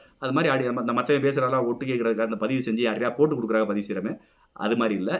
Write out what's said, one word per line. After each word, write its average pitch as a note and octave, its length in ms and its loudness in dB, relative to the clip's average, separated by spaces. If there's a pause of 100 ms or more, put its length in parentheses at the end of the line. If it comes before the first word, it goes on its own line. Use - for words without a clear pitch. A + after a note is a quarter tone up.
(200)
அது C3 140 -4
மாதிரி D#3 180 2
ஆடியோ, B2+ 240 0
அந்த A#2+ 180 -2
மத்தவன் C3+ 320 2
பேசுறதெல்லாம் C3+ 420 2
ஒட்டு A#2+ 180 -2
கேட்கறதுக்கு A2+ 400 0
அந்த A2 120 -4
பதிவு B2+ 240 0
செஞ்சு A#2 220 0
யாரையா A2+ 300 0
போட்டு D3+ 220 4
கொடுக்குறாங்க A2 320 0
பதிவு G2+ 200 -2
செய்யறமே, G2+ 260 -4 (420)
அது G#2+ 220 -2
மாதிரி A2 180 0
இல்ல. F#2+ 240 -2